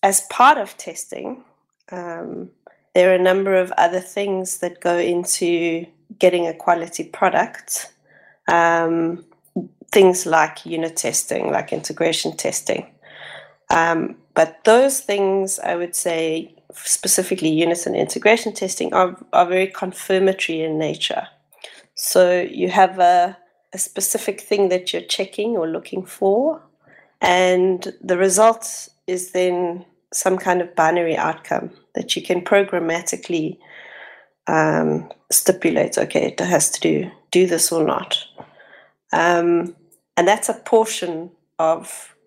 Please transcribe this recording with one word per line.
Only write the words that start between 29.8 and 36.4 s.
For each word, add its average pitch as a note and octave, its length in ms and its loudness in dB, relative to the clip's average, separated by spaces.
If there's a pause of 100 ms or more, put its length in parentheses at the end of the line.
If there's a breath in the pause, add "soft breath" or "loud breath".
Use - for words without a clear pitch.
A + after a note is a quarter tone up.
some F#3+ 240 0
kind F3+ 240 0
of F3 160 -6
binary E3 400 2
outcome - 540 -4 (240)
that - 200 -4
you E3 60 -6
can F3 220 -2
programmatically, F3 1120 -2 (920 loud breath)
um, D#3 640 0 (200)
stipulate, - 680 0
okay, - 300 0
it - 140 -6